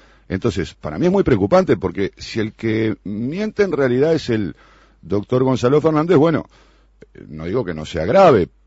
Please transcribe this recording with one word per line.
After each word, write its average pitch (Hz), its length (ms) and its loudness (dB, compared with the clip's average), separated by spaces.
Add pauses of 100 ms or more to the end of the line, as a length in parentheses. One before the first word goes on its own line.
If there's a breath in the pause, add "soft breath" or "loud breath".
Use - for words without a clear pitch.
(300 soft breath)
Entonces, 92 440 -4
para 78 240 -12
mí 147 100 0
es 180 40 2
muy 196 120 2
preocupante, 139 520 2
porque 92 420 -4
si - 220 -10
el 107 140 -4
que 110 500 -2
miente 147 600 -4
en 185 100 -2
realidad 135 400 0
es - 160 -4
el 110 260 -2 (460 soft breath)
doctor 104 420 -2
Gonzalo 131 380 2
Fernández, 156 360 2
bueno, 147 280 2 (680 soft breath)
eh, 50 140 -20
no 76 180 -14
digo 104 200 -4
que 85 80 -6
no 78 120 -8
sea 80 200 -6
grave, 113 420 6 (200)